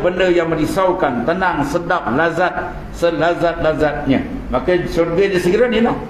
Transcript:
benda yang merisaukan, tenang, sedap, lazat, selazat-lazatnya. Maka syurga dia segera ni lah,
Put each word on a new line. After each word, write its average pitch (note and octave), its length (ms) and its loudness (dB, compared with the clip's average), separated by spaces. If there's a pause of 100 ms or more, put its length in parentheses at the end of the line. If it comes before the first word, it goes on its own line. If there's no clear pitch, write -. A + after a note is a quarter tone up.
benda F#3 260 2
yang E3+ 240 2
merisaukan, D#3 720 0
tenang, E3+ 400 0
sedap, E3+ 400 -2 (140)
lazat, E3+ 340 2 (400)
selazat-lazatnya. D#3 1300 0 (320)
Maka E3+ 240 0 (140)
syurga E3 420 0
dia F3+ 80 0
segera G#3+ 300 2
ni A3 140 0
lah, C#4 120 2 (140)